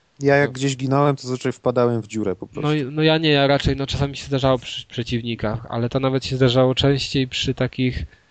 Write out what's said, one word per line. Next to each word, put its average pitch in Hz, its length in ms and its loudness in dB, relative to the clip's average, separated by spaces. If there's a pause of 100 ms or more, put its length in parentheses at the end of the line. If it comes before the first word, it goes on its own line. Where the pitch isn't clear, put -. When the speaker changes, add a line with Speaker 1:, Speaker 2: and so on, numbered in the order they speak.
(200)
Speaker 1:
Ja 139 160 4
jak 143 120 4
Speaker 2:
No. 131 40 -10
Speaker 1:
gdzieś 131 240 -2
ginąłem, 135 400 2
to - 60 -12
zazwyczaj 127 300 -4
wpadałem 120 500 0
w 107 40 -14
dziurę 104 300 -4
po - 100 -12
prostu. - 220 -4
Speaker 2:
No, 151 60 2
i-, 151 100 -2
no 147 180 -4
ja 156 160 4
nie, 160 120 0
ja 139 160 4
raczej, 139 300 2
no 135 100 -4
czasami 139 300 -4
się - 100 -12
zdarzało 131 320 2
przy - 280 -12
przeciwnikach, 117 840 -4
ale 120 180 -2
to 131 120 -2
nawet 131 240 0
się 135 120 -4
zdarzało 127 380 4
częściej 135 540 0
przy - 260 -4
takich 127 500 -2 (260)